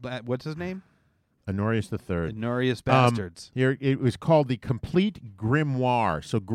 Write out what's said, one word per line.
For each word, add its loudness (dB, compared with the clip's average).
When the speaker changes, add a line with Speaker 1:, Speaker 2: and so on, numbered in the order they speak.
Speaker 1:
Ba-, -8
what's -4
his -8
name? -8
Speaker 2:
Honorius 0
the -6
third. -4
Speaker 1:
Honorius -2
Speaker 2:
Um, -18
Speaker 1:
Bastards. 2
Speaker 2:
here, 2
it 0
was 2
called 2
the -2
Complete -2
Grimoire. 2
So -2